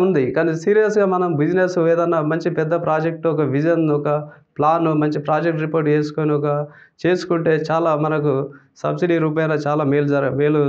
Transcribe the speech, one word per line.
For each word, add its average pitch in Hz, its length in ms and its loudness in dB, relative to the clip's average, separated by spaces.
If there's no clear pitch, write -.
ఉంది. 156 160 2
కానీ 165 180 0
సీరియస్గా 208 420 2
మనం 180 140 0
బిజినెస్ 180 360 0
ఏదన్నా 170 260 0
మంచి 160 180 -2
పెద్ద 160 140 -2
ప్రాజెక్ట్, 160 480 -2
ఒక 151 80 -2
విజన్, 165 300 0
ఒక 147 100 -4
ప్లాన్, 165 340 2
మంచి 151 240 0
ప్రాజెక్ట్ 156 420 -2
రిపోర్ట్ 156 280 -2
చేసుకొని 151 440 0
ఒక 147 140 -2
చేసుకుంటే 170 640 0
చాలా 160 360 0
మనకు 151 360 0
సబ్సిడీ 151 400 0
రూపేణా 160 380 0
చాలా 151 280 0
మేలు 143 240 2
జర-, 139 260 2
మేలు 147 360 2